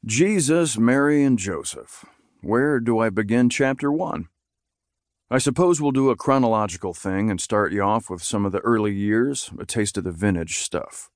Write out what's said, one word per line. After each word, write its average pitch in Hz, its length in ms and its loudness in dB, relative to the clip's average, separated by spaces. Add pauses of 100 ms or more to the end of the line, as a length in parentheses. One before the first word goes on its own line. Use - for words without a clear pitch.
Jesus, 156 720 2
Mary, 139 460 4
and 131 120 4
Joseph. 82 680 -8 (360)
Where 131 380 0
do 113 220 2
I 113 100 2
begin 110 400 2
chapter 135 400 0
one? 151 380 -4 (1000)
I 127 100 0
suppose 156 420 2
we'll 147 100 2
do 135 200 2
a 117 60 2
chronological 110 800 0
thing 98 340 -2
and 95 120 -2
start 104 320 0
you 101 100 0
off 107 260 0
with 90 140 -8
some 101 240 -2
of 92 60 -2
the 98 80 -2
early 107 340 2
years, 110 640 -2
a - 80 -10
taste 104 320 -4
of 92 60 -6
the 90 80 -4
vintage 85 460 -2
stuff. - 580 -8